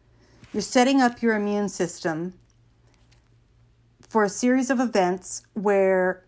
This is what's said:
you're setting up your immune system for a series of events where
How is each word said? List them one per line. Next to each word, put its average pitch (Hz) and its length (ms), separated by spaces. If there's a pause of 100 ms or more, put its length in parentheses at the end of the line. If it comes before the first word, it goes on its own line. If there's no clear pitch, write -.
(520)
you're 214 100
setting 262 400
up 240 200
your 226 140
immune 208 340
system 170 640 (1700)
for 220 240
a 196 40
series 247 400
of 254 100
events 196 640 (100)
where 190 760